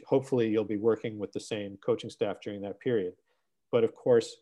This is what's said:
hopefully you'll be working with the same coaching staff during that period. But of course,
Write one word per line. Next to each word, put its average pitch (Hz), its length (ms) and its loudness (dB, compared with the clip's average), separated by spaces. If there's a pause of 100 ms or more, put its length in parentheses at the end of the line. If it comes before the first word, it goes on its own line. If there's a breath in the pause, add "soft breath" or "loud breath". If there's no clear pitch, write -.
hopefully 131 440 2
you'll 107 140 2
be 107 120 -4
working 107 420 0
with 101 140 -8
the 104 80 -8
same 101 380 -8
coaching 113 320 -2
staff 101 320 -4
during 104 180 -8
that 98 180 -8
period. 104 360 -2 (580)
But 117 120 4
of 110 100 -2
course, 120 480 2